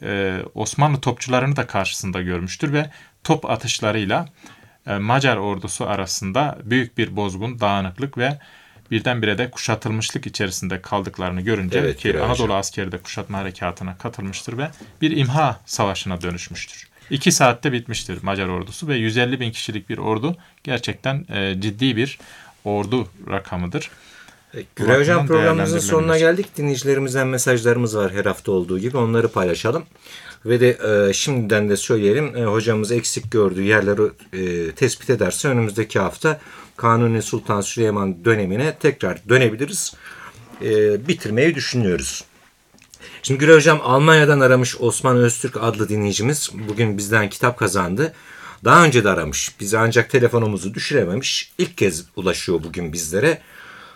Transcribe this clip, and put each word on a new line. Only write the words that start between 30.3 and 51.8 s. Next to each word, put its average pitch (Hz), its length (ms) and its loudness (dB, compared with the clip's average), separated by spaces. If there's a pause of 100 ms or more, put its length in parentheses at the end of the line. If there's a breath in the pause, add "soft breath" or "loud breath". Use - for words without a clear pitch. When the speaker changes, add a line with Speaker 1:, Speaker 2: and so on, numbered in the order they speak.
Speaker 2:
Ve 117 140 2
de, 123 180 6 (320)
e, 98 40 2
şimdiden 107 560 0
de 101 80 2
söyleyelim, 117 600 2
e, 120 80 -2
hocamız 107 460 0
eksik - 400 -4
gördüğü 95 320 2
yerleri, 101 380 4 (320)
e, 87 380 -4
tespit - 380 -2
ederse 104 380 0
önümüzdeki 113 520 0
hafta 147 400 -2 (380 loud breath)
Kanuni 113 440 2
Sultan 107 400 -2
Süleyman 98 640 -2
dönemine 113 500 0
tekrar 110 540 -2
dönebiliriz. 127 640 2 (680 loud breath)
E, 107 460 2
bitirmeyi 151 480 2
düşünüyoruz. 98 680 -2 (1000 loud breath)
Şimdi 131 160 -2
Güray 151 160 10
Hocam, 151 280 6
Almanya'dan 147 560 6
aramış 127 420 6
Osman 123 360 2
Öztürk 120 400 2
adlı 107 320 0
dinleyicimiz 107 640 0 (180)
bugün 107 280 0
bizden 101 320 2
kitap 123 280 0
kazandı. 98 560 0 (520 loud breath)
Daha 151 200 8
önce 123 180 6
de 101 60 2
aramış. 80 500 -2
Bize 104 180 -2
ancak 113 320 4
telefonumuzu 113 640 2
düşürememiş. 117 840 -2
İlk 175 200 -4
kez 87 280 0 (100)